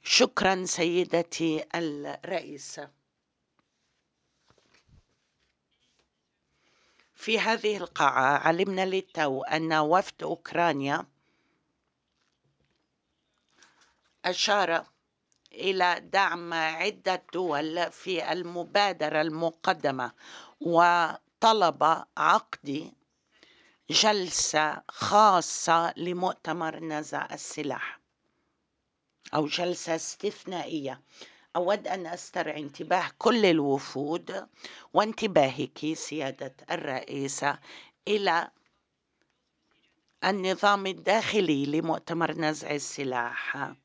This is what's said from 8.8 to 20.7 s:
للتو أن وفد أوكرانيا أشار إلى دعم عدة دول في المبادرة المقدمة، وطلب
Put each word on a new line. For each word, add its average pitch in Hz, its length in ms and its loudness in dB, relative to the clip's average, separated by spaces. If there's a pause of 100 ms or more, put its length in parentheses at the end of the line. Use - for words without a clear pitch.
للتو 156 560 -2
أن 160 300 -2
وفد 156 500 2
أوكرانيا 156 840 -2 (3250)
أشار 180 640 0 (680)
إلى 180 480 0
دعم 170 540 -2
عدة 180 680 -2 (100)
دول 165 600 -2
في 165 400 -4
المبادرة 170 880 -2
المقدمة، 156 920 -2 (480)
وطلب 170 1400 4 (120)